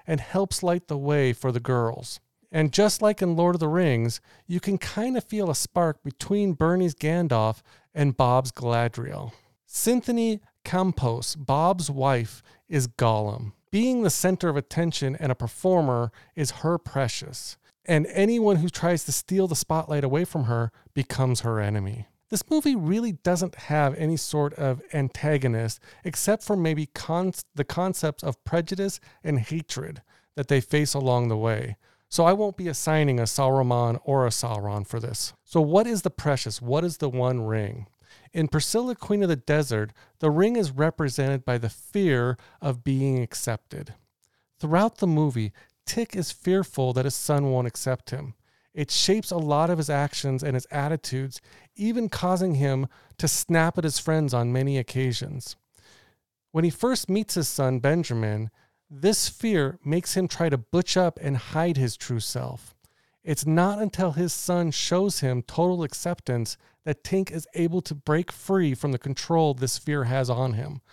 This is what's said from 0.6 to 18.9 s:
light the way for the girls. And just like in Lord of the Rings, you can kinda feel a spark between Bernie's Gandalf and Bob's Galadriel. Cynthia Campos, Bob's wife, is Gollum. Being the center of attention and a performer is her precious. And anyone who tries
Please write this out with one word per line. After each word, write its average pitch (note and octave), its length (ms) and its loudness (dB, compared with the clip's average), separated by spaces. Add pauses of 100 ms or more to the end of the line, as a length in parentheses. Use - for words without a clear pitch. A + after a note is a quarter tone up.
light F3 240 0
the D3 100 -6
way C#3 360 2
for C3 180 -2
the A#2+ 80 0
girls. A#2 640 -2 (300)
And D#3 200 2
just G#3 300 4
like G#3 200 2
in E3+ 140 0
Lord F3 200 4
of E3 40 0
the D#3 80 0
Rings, C3+ 540 2 (240)
you F3 160 -2
can G3 160 -2
kinda B3 420 -2
feel G3+ 300 -2
a C#3 60 0
spark - 480 0
between G3 500 0
Bernie's E3+ 420 2
Gandalf C#3+ 640 0 (360)
and C#3+ 180 2
Bob's B2+ 360 4
Galadriel. A#2 840 -2 (320)
Cynthia A#3 760 0 (240)
Campos, D#3+ 720 0
Bob's D#3 540 0
wife, C3 540 0 (260)
is C3 180 0
Gollum. G#2+ 640 0 (180)
Being A#3+ 320 2
the F#3 60 4
center F3+ 400 0
of C#3+ 60 0
attention D3+ 640 -2
and C#3+ 140 -2
a B2 40 0
performer B2+ 760 0 (240)
is D3 160 -2 (100)
her E3+ 160 0
precious. - 800 -6 (280)
And D#3+ 220 4
anyone G#3 500 4
who E3 120 2
tries E3+ 360 0